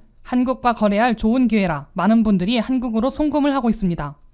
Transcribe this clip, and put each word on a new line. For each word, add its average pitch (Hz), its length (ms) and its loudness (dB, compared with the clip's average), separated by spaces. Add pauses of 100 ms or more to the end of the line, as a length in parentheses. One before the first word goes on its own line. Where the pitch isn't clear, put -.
(220)
한국과 247 500 -2
거래할 220 420 2
좋은 226 320 0
기회라 185 460 0
많은 220 320 2
분들이 208 340 0
한국으로 233 500 -2
송금을 285 460 0
하고 240 160 0
있습니다. 160 480 -4 (160)